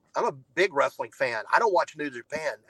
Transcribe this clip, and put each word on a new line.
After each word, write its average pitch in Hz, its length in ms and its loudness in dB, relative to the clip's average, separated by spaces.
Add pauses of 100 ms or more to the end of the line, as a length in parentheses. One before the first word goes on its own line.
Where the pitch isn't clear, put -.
(140)
I'm 160 120 0
a 208 60 -2
big 160 400 -2
wrestling 135 380 0
fan. 117 420 -2
I - 60 6
don't 214 160 2
watch 160 220 2
New 147 120 -4
Japan. 131 460 -6 (140)